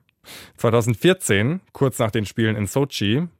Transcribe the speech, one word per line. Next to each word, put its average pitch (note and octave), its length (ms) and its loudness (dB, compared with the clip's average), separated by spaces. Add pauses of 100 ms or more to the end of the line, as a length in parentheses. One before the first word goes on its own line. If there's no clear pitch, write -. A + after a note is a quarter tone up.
(580)
Zweitausendvierzehn, A#2+ 1040 2 (100)
kurz - 260 -2
nach A2 120 0
den G#2+ 160 -2
Spielen A2 280 0
in G#2+ 120 -4
Sochi, C3+ 640 -2 (120)